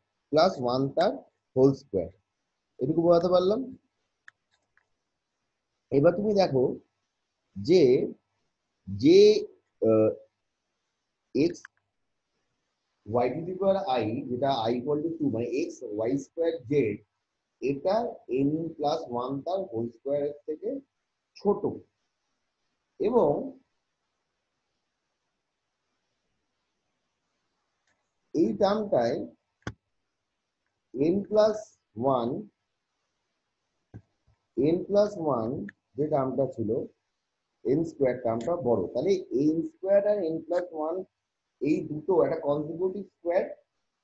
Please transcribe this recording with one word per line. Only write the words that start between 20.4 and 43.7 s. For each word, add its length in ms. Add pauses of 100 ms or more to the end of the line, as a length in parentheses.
থেকে 240 (680)
ছোট। 220 (1500)
এবং 220 (4000)
এই 140 (120)
টার্মটায় 560 (2000)
n 20 (120)
plus 280 (640)
one, 140 (2500)
n 20 (120)
plus 240 (260)
one 160 (420)
যে 160
টার্মটা 340 (100)
ছিল, 140 (1040)
এন 80 (100)
স্কয়ার 240 (100)
টার্মটা 320
বড়। 260 (100)
তাহলে 200 (320)
এন 120 (140)
স্কয়ার 320 (100)
আর 60 (160)
n 20 (100)
plus 200 (220)
one 100 (640)
এই 160 (140)
দুটো 220 (120)
একটা 140 (100)
কনজিকিউটিভ 560 (120)
স্কয়ার, 280 (600)